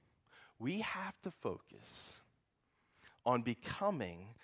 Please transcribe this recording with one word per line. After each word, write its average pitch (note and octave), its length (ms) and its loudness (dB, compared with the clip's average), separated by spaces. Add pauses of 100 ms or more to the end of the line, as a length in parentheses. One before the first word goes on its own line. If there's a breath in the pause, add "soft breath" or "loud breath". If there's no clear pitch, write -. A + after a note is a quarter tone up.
(580 soft breath)
we D#3+ 220 2
have F#3+ 420 -2
to F#3+ 80 -2
focus - 880 -6 (1080 soft breath)
on A#2+ 180 6
becoming A2+ 880 0 (140 soft breath)